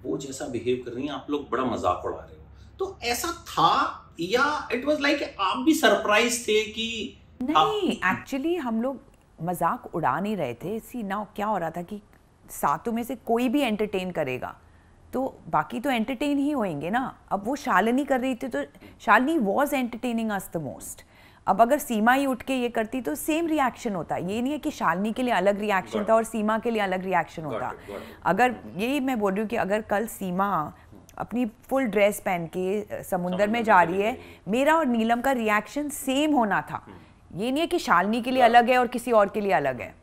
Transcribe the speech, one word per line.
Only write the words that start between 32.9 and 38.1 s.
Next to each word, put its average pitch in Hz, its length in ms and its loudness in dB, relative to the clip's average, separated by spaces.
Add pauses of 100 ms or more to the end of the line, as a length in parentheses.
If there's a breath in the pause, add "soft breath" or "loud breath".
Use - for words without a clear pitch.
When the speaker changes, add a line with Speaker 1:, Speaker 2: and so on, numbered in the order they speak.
Speaker 1:
समुंदर 180 440 0
Speaker 2:
में 208 60 -2
Speaker 1:
में 233 120 0
Speaker 2:
जा 196 200 8
Speaker 1:
चली 165 80 0
Speaker 2:
रही 196 100 0
है, 226 100 0
Speaker 1:
गई। - 80 -10 (280 loud breath)
Speaker 2:
मेरा 269 260 4
और 320 120 2
नीलम 233 340 2
का 269 120 2
रिएक्शन 220 560 0
सेम 285 460 0
होना 202 260 2
था। - 260 -10
Speaker 1:
हम्म। 92 540 -16
Speaker 2:
ये 233 100 -2
नहीं 277 100 -2
है 330 60 2
कि 349 120 -2
शालिनी 214 440 2